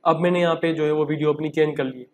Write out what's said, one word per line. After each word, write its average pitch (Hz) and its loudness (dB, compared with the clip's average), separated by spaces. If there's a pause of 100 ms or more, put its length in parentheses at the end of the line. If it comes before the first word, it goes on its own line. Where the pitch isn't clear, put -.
अब 165 2
मैंने 175 2
यहाँ 165 2
पे 165 -2
जो 156 -2
है 151 0
वो 151 0
video 151 0
अपनी 151 -4
change 151 0
कर 139 -2
ली 127 -8
है। 123 -16